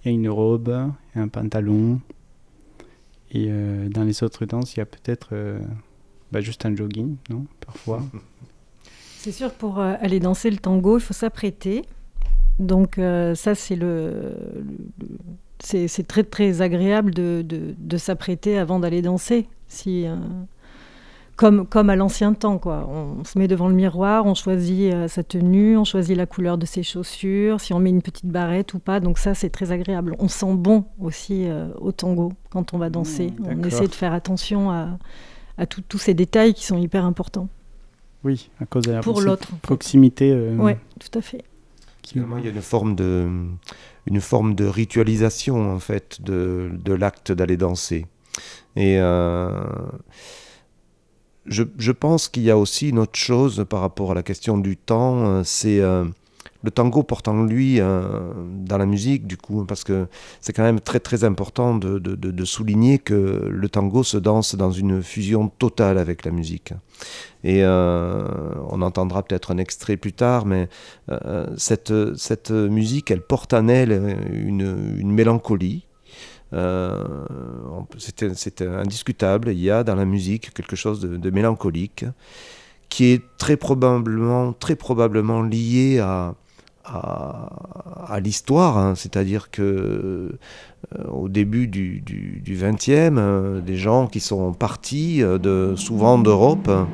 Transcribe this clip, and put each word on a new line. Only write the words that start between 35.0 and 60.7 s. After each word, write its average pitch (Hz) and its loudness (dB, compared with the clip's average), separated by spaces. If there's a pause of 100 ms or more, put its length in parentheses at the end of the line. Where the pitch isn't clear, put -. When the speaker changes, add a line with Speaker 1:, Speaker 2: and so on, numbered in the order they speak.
Speaker 2:
à 175 -2
tout, - -12
tous - -8
ces 190 2
détails 220 4
qui - -10
sont 180 0
hyper 175 0
importants. 180 -2 (760)
Speaker 1:
Oui, 135 -2 (100)
à 123 -6
cause 127 0
de 117 0
la 113 -2
Speaker 2:
Pour 226 -2
Speaker 1:
proxi-, 202 2
Speaker 2:
l'autre, 190 0
en 180 -10
fait. 160 -14
Speaker 1:
proximité, 135 6
euh, 113 2
Speaker 2:
Ouais, 208 4 (220)
tout - -12
à 226 -4
fait. - -14 (580)
Speaker 1:
qui - -20
Speaker 3:
Finalement, 120 -4
il 113 -6
y - -4
a - -4
une 104 -6
forme 107 0
de, 90 0 (800)
une 98 0
forme 107 2
de 101 2
ritualisation, 110 0
en 95 -2
fait, - -6
de, 90 -2 (160)
de 98 -2
l'acte 95 -2
d'aller 90 2
danser. 87 -2 (680)
Et, 95 4
euh, 87 0 (1800)
je, 107 0 (160)
je 117 0
pense 151 2
qu'il 123 -4
y 113 4
a 110 8
aussi 104 0
une 123 2
autre 110 0
chose 120 2
par 98 -2
rapport 92 -2
à 92 2
la 87 -2
question 101 -2
du 98 0
temps, 123 2
euh, 95 2
c'est, 104 2
euh, 92 2 (600)
le 110 -2
tango 123 4
porte - -4
en 107 2
lui, 123 2
euh, 95 0 (340)
dans 98 -2
la 98 2
musique, 107 0
du 90 -8
coup, 104 -4
parce 98 -8
que 95 0 (320)
c'est - -8
quand 110 2
même 113 4